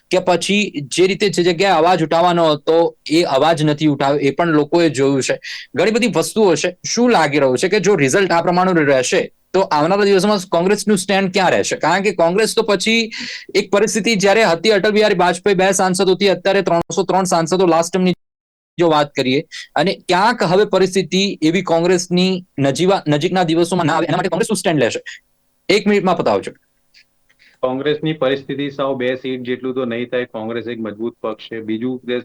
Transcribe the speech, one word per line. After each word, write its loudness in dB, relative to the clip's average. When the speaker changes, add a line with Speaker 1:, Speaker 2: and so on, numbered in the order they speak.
Speaker 1:
કે 2
પછી 0
જે 0
રીતે 0
જે -2
જગ્યાએ 2
અવાજ 2
ઉઠાવવાનો 2
હતો 0
એ 2
અવાજ 2
નથી 0
ઉઠાવ્યો, 0
એ 0
પણ -2
લોકોએ 2
જોયું 0
છે. -4
ઘણી 0
બધી 0
વસ્તુઓ 2
છે. -4
શું 0
લાગી 2
રહ્યું 2
છે 0
કે 0
જો 2
રિઝલ્ટ 2
આ 2
પ્રમાણે 2
રહેશે 0
તો 2
આવનારા 0
દિવસોમાં 2
કોંગ્રેસનું 0
સ્ટેન્ડ -2
ક્યાં 2
રહેશે? 0
કારણ 0
કે 0
કોંગ્રેસ 0
તો 0
પછી 0
એક -2
પરિસ્થિતિ 0
જ્યારે 4
હતી 0
અટલ 2
બિહારી 2
વાજપેયી 2
બે 2
સાંસદોથી 2
અત્યારે 0
ત્રણસો -2
ત્રણ 0
સાંસદો 0
લાસ્ટ 2
ટર્મની 2
જો 4
વાત 2
કરીએ, 0
અને 0
ક્યાંક 0
હવે 2
પરિસ્થિતિ 0
એવી 0
કોંગ્રેસની 0
નજીવા-, 0
નજીકના 0
દિવસોમાં 0
ના 0
આવે, -2
એના -2
માટે -2
કોંગ્રેસ -2
શું -4
સ્ટેન્ડ 0
લેશે? -4
એક 2
મિનિટમાં 2
પતાવજો. -2
Speaker 2:
કોંગ્રેસની -4
પરિસ્થિતિ -4
સાવ -4
બે -2
સીટ -8
જેટલું -6
તો -4
નહીં -6
થાય. -4
કોંગ્રેસ -8
એક -10
મજબૂત -8
પક્ષ -10
છે. -10
બીજું -6
કે -6